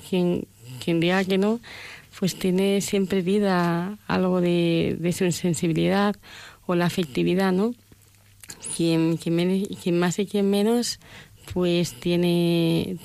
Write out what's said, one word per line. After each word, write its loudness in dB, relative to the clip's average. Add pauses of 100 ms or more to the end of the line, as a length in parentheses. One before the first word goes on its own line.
quien, 0 (360)
quien 0
diga 2
que 0
no, 2 (600)
pues -2
tiene 0
siempre 0
herida 0 (100)
algo 0
de, 2
de -2
su -2
insensibilidad 0 (500)
o 0
la 2
afectividad, 0
¿no? 0 (1000)
Quien, 2
quien -2
men-, 0 (160)
quien 0
más 0
y 0
quien 0
menos, 0 (540)
pues 0
tiene, 0